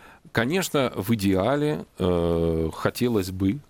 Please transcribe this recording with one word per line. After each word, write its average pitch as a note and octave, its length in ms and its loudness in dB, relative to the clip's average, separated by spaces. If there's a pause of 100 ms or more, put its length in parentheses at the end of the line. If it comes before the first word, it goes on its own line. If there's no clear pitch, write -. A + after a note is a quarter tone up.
(320)
Конечно, C#3 640 0
в A2+ 180 0
идеале, A2+ 720 0 (120)
э, E2 760 0
хотелось G#2+ 560 -2
бы, G2 400 -2